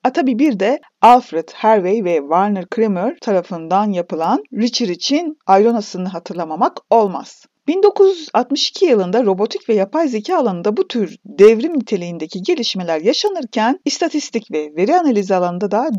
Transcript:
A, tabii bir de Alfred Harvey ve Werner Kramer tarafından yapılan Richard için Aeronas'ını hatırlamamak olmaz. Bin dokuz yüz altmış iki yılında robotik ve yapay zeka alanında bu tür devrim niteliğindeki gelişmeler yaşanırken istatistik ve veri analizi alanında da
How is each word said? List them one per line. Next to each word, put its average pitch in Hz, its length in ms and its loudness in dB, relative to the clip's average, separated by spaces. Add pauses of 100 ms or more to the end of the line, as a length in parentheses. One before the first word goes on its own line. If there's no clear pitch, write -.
A, 262 100 0
tabii 262 260 0
bir 262 200 0
de 220 200 0 (220)
Alfred 220 520 4
Harvey 214 500 2
ve 175 140 0
Werner 180 480 0
Kramer 214 560 -2
tarafından 185 680 -2
yapılan 175 520 -2 (100)
Richard 233 360 -2
için 302 480 -4 (100)
Aeronas'ını 202 600 2
hatırlamamak 170 720 -6 (120)
olmaz. 202 560 -2 (220)
Bin 370 160 0
dokuz 392 360 4
yüz 311 140 -16
altmış 247 360 -2
iki - 160 -2
yılında 214 400 2
robotik 202 440 -2
ve 226 40 0
yapay 214 340 0
zeka 254 300 -4
alanında 214 400 -2
bu 381 100 -2
tür 214 380 -4
devrim 220 540 6
niteliğindeki 175 640 -8
gelişmeler 185 600 -4
yaşanırken 262 840 -2
istatistik 294 640 -4
ve 151 240 -6
veri 202 200 0
analizi 208 400 0
alanında 180 360 -2
da 240 280 -2